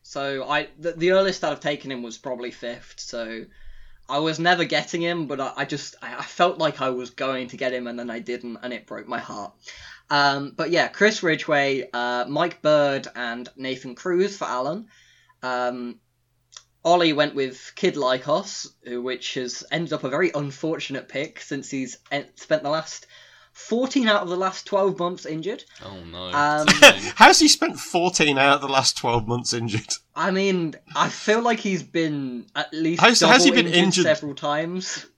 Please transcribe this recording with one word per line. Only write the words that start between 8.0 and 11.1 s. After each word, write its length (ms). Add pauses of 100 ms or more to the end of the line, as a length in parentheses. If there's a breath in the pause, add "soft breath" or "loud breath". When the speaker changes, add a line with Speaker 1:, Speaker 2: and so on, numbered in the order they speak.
Speaker 1:
I 100
didn't, 440
and 100
it 140
broke 220
my 100
heart. 320 (580 loud breath)
Um, 460
but 160
yeah, 160
Chris 340